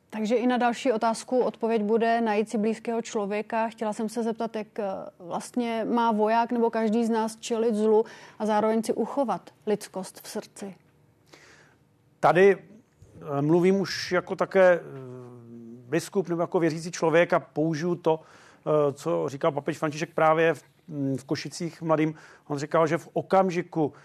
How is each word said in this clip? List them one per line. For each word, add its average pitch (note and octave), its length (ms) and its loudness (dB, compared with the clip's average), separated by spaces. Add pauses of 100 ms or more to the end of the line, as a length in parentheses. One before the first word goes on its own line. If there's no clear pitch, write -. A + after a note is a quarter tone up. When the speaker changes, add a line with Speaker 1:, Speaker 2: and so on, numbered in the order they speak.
Speaker 1:
Takže A3 260 -2
i A#3 120 2
na B3 100 2
další A#3+ 340 0
otázku A3+ 480 -2
odpověď A3+ 420 0
bude A3+ 400 2
najít G#3+ 280 0
si A#3+ 80 -4
blízkého A3+ 440 -2
člověka. A3 680 -4
Chtěla A3 240 -6
jsem G#3+ 160 -4
se A#3 140 -6
zeptat, A3+ 320 -4
jak, G#3+ 240 -10
eh, G#3+ 40 -4 (360)
vlastně A3+ 720 -4
má A#3 220 2
voják A3 400 2
nebo A#3 180 2
každý A3+ 360 0
z A3 40 -2
nás A3 260 -2
čelit A3+ 400 -2
zlu G#3+ 300 4 (340)
a G#3+ 60 -4
zároveň A3 380 2
si - 100 -2
uchovat A3 560 -2 (180)
lidskost G3 560 -6
v - 40 -18
srdci. - 480 -12 (1400)
Speaker 2:
Tady, F3 380 6
eh, - 840 -10
mluvím F3 400 4
už - 300 -6
jako F3+ 240 -2
také, F#3 380 6
eh, E3 80 0 (1080)
biskup E3 400 -2
nebo E3+ 120 -2
jako E3+ 180 0
věřící E3 320 -2
člověk E3+ 420 2
a E3 60 4
použiju D#3+ 560 -2
to, D#3+ 240 0
eh, - 720 -2
co E3 360 -4
říkal C#3 220 -2
papež C#3+ 260 -4
František D#3 360 -6
právě D#3+ 400 4
v, C#3+ 100 -8 (240)
mm, C#3 300 -4
v B2 60 -10
Košicích D#3 580 -8
mladým. D#3 340 0 (320)
On D3 100 -6
říkal, D#3+ 300 2
že D#3+ 100 0
v - 160 -8
okamžiku, E3+ 800 0 (120)